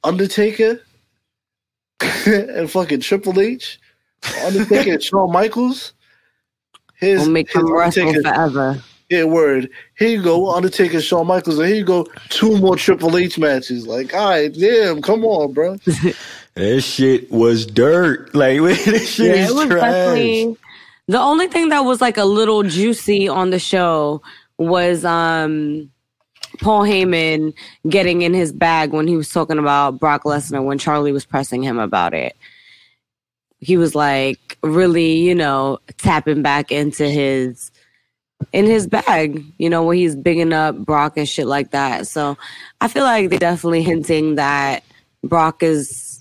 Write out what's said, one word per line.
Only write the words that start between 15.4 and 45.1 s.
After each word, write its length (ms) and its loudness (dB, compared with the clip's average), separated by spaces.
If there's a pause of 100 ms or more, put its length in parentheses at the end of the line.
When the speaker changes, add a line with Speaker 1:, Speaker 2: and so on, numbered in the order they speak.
Speaker 1:
bro. 280 -2
Speaker 2:
<laughs> 60 -2 (640)
Speaker 3:
That 280 0
shit 500 0
was 340 4
dirt. 680 2
Like, 240 4
<laughs> 20 2
this 480 2
shit 180 0 (100)
Speaker 2:
Yeah, 80 2
Speaker 3:
is 60 0
Speaker 2:
it 40 0
was 120 0
Speaker 3:
trash. 140 2
Speaker 2:
definitely, 760 0 (500)
the 120 0
only 280 2
thing 220 0
that 160 2
was, 160 0
like, 160 0
a 80 2
little 380 2
juicy 680 0
on 220 0
the 80 0
show 600 0 (360)
was, 480 0
um, 840 -2 (720)
Paul 220 2
Heyman 720 0 (340)
getting 340 2
in 120 0
his 180 0
bag 400 0
when 160 -2
he 80 0
was 160 -4
talking 280 -2
about 380 2
Brock 260 0
Lesnar 380 -4
when 160 -2
Charlie 360 0
was 100 -4
pressing 400 -6
him 160 -4
about 340 -2
it. 220 -6 (1300)
He 160 2
was, 180 2
like, 640 -2
really, 580 2
you 140 2
know, 460 -2 (200)
tapping 420 0
back 280 0
into 380 -2
his, 640 -2 (800)
in 140 4
his 220 2
bag, 540 0 (160)
you 120 -2
know, 160 0
when 120 2
he's 200 0
bigging 340 0
up 280 0
Brock 360 0
and 140 -4
shit 180 -4
like 240 -4
that. 360 -4
So 300 -4 (440)
I 80 -2
feel 160 -2
like 240 2
they're 100 0
definitely 440 0
hinting 520 0
that 480 -2 (400)